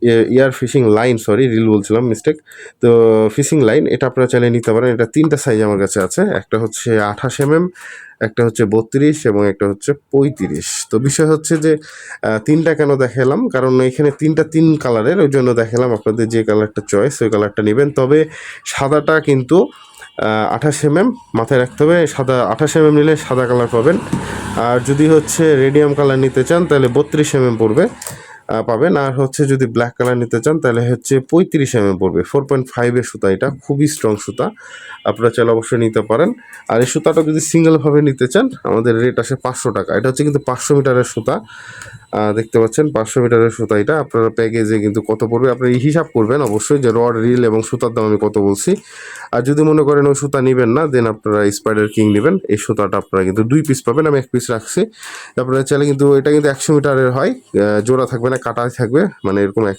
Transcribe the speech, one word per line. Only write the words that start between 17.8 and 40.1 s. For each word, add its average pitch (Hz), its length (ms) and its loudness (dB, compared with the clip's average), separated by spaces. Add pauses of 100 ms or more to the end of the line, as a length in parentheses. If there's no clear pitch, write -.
তবে 143 340 2 (400)
সাদাটা 151 540 0
কিন্তু, 143 440 2
আহ, - 920 -6
আঠাশ 147 300 -2
এমএম 175 260 2 (220)
মাথায় 117 260 0
রাখতে 127 240 -2
হবে। 165 240 4
সাদা 127 360 -2
আঠাশ 113 320 -2
এমএম 156 180 6
নিলে 151 220 4
সাদা 127 320 -2
কালার 120 240 0
পাবেন, 127 260 2 (580)
আর 120 320 0
যদি 143 200 2
হচ্ছে 156 480 2
রেডিয়াম 139 380 2
কালার 139 260 2
নিতে 131 240 0
চান 170 220 0
তাহলে 139 220 2
বত্রিশ 147 480 0
এমএম 127 220 0
পড়বে, 113 300 2 (600)
আহ, 110 160 -4
পাবেন। 135 340 0
আর 135 160 -2
হচ্ছে 135 320 -2
যদি 135 200 0
ব্ল্যাক 117 320 -2
কালার 123 200 0
নিতে 120 240 -2
চান 156 180 0
তাহলে 120 320 0
হচ্ছে 127 280 0
পঁয়ত্রিশ 156 560 0
এমএম 101 220 0
পড়বে। 87 260 -2
ফোর 139 220 -2
পয়েন্ট 135 300 -2
ফাইভের 120 280 0
সুতা, 101 280 -4
এটা 95 180 -2
খুবই 147 380 -4
স্ট্রং 113 300 -2
সুতা, 127 340 -6 (540)
আপনারা 113 260 0
চাইলে 117 200 0
অবশ্যই 113 260 -2
নিতে 113 240 0
পারেন। 120 320 0 (340)
আর 113 120 0
এই 123 60 2
সুতাটা 156 360 0
যদি 156 180 0
সিঙ্গেলভাবে 151 600 2
নিতে 135 260 0
চান 220 220 0 (140)
আমাদের 113 360 0
রেট 120 200 0
আসে 120 160 -4
পাঁচশো 123 360 -6
টাকা। 98 260 -4
এটা 113 120 -2
হচ্ছে 131 140 -4